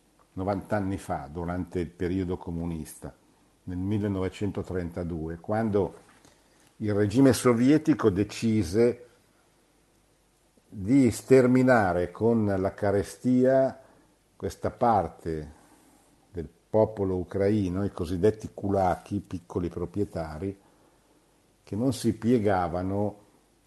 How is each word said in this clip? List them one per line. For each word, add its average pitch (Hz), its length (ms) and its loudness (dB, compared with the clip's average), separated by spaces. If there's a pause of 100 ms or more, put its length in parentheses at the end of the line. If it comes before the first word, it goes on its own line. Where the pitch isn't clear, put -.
(360)
novanta 95 400 -4
anni 98 220 -4
fa, 76 340 -8
durante 87 480 -6
il 82 80 -4
periodo 92 480 -4
comunista, 85 800 -10 (480)
nel 90 140 -10
millenovecentotrentadue, 92 1600 -4
quando 104 640 -2 (800)
il 104 160 -4
regime 107 380 4
sovietico 127 800 4
decise 107 1000 0 (1600)
di 113 420 2
sterminare 123 1000 4
con 110 460 2
la 95 160 -2
carestia 127 1080 0 (540)
questa - 360 -2
parte 82 840 0 (760)
del 80 200 -10 (200)
popolo 107 460 0
ucraino, 98 720 0
i 95 80 -4
cosiddetti 87 600 -2
kulaki, 98 680 -2
piccoli 87 480 -8
proprietari, 87 880 -6 (1040)
che - 140 -10
non 123 160 0
si 110 200 -2
piegavano 98 1040 -2 (480)